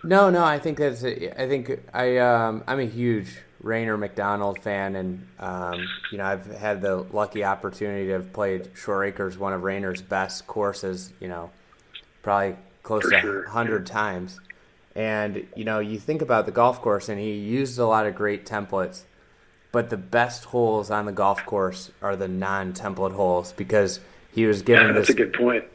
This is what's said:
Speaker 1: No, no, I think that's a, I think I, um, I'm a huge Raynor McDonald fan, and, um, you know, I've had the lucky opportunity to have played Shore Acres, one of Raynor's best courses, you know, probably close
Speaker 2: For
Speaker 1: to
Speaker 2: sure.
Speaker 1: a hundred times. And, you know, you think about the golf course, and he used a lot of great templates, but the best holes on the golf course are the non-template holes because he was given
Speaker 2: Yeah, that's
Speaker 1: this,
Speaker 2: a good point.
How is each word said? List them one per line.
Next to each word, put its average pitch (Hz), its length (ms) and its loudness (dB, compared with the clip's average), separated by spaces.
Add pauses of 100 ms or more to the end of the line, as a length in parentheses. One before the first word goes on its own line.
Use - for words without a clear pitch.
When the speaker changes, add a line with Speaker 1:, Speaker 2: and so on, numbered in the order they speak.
Speaker 1:
No, 190 240 6
no, 175 160 4
I 151 120 4
think 147 200 -4
that's 127 260 0
a, 113 380 -4
I 131 80 -2
think 131 320 -2 (120)
I, 123 260 2
um, 113 460 4
I'm 135 140 0
a 127 60 0
huge 113 420 0 (340)
Raynor 113 360 0
McDonald 101 680 -2
fan, 98 320 -2
and, 92 320 -6 (100)
um, 90 480 -6 (280)
you 104 40 -8
know, 98 60 -6
I've 95 220 -4
had 104 360 -4
the 92 300 -2
lucky 104 320 -2
opportunity 98 600 -2
to 95 80 0
have 92 180 -4
played 95 420 -2
Shore 98 300 -2
Acres, 95 340 -4
one 98 140 -4
of 90 120 -4
Raynor's 95 380 -4
best - 460 -4
courses, 98 720 -4
you 92 80 -10
know, 87 220 -10 (720)
probably 98 340 2 (280)
close 107 200 -2
Speaker 2:
For 117 60 0
Speaker 1:
to - 100 6
Speaker 2:
sure. 98 240 -2
Speaker 1:
a - 60 -14
hundred 110 360 -2
times. 92 540 -4 (560)
And, 107 500 -2 (120)
you 110 80 -8
know, 110 140 -2
you 107 200 -4
think 156 220 -4
about 117 240 4
the 95 80 -6
golf 123 280 4
course, 101 280 0
and 101 100 -4
he 107 140 -4
used 120 460 -2
a 120 60 4
lot 110 220 4
of 92 80 -2
great 104 300 -2
templates, 98 580 -4 (720)
but 117 160 0
the 113 80 -4
best 120 480 0
holes 110 440 2
on 104 160 0
the 104 60 -4
golf 98 340 2
course 95 460 -2 (100)
are 101 140 -2
the 95 140 -4
non-template 95 840 -2
holes 90 380 2
because 101 480 2 (320)
he 113 140 2
was 101 160 4
given 110 260 8
Speaker 2:
Yeah, 104 60 4
that's 104 140 4
Speaker 1:
this, - 80 6
Speaker 2:
a - 20 -2
good 107 160 2
point. 120 420 2